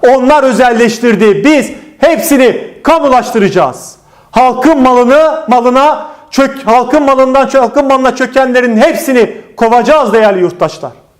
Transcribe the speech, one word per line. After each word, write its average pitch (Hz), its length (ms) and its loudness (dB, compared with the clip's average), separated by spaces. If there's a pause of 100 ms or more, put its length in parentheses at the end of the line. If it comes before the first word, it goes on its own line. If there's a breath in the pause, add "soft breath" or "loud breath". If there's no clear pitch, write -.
onlar 269 340 2
özelleştirdi. 226 1000 0
Biz 285 260 0 (280 loud breath)
hepsini 269 680 0 (160)
kamulaştıracağız. 220 1120 -2 (360 soft breath)
Halkın 254 500 0
malını, 262 640 2
malına 247 600 0 (240 loud breath)
çök-, 269 340 -2
halkın 254 380 0
malından 262 440 0
çö-, 269 120 0
halkın 269 280 0
malına 262 280 0
çökenlerin 254 640 -2
hepsini 269 600 0 (200)
kovacağız 233 560 0
değerli 214 260 2
yurttaşlar. 165 520 -6 (280)